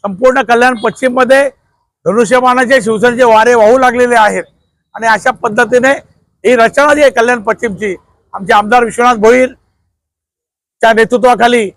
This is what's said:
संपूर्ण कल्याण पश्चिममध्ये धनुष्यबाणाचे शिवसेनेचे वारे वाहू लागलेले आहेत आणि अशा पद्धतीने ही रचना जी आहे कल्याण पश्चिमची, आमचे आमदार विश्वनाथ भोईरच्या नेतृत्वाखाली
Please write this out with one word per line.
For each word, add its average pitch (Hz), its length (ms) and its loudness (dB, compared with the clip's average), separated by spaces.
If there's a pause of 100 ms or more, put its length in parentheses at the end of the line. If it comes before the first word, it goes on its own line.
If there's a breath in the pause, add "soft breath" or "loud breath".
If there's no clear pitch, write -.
संपूर्ण 247 400 -2
कल्याण 240 320 0
पश्चिममध्ये 254 720 -2 (560)
धनुष्यबाणाचे 247 760 0
शिवसेनेचे 226 440 -2
वारे 226 300 4
वाहू 226 220 4
लागलेले 247 380 0
आहेत 202 280 0 (520)
आणि 220 120 -6
अशा 226 260 -2
पद्धतीने 240 580 -2 (520)
ही 240 120 2
रचना 277 380 2
जी 294 80 0
आहे 269 100 4
कल्याण 240 300 -2
पश्चिमची, 202 540 -6 (380)
आमचे 196 200 -4
आमदार 214 300 2
विश्वनाथ 240 320 0
भोईरच्या - 1800 -4
नेतृत्वाखाली 233 720 0 (120)